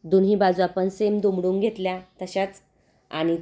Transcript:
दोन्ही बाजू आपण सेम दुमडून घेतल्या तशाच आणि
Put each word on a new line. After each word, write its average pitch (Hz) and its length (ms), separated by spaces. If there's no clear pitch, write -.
दोन्ही 190 320
बाजू 185 260
आपण 185 280
सेम 208 300
दुमडून 190 400
घेतल्या 190 400
तशाच 190 400
आणि 165 300